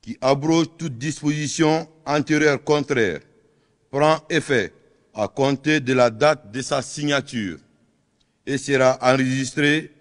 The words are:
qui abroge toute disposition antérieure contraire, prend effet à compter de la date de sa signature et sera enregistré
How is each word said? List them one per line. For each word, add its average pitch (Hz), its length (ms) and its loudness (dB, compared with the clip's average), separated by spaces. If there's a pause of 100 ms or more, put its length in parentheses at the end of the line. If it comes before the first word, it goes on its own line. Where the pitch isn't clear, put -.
qui 113 200 -14
abroge 147 460 2 (100)
toute 156 200 -8
disposition 151 920 -2 (160)
antérieure 151 580 0
contraire, 127 580 0 (680)
prend 151 300 2 (100)
effet 135 420 0 (420)
à 104 140 -2
compter 139 520 0
de 131 140 -2
la 123 180 4
date 110 400 0
de 135 100 -8
sa 131 220 -4
signature 131 760 -4 (880)
et 139 140 -4
sera 131 420 2
enregistré 135 1000 0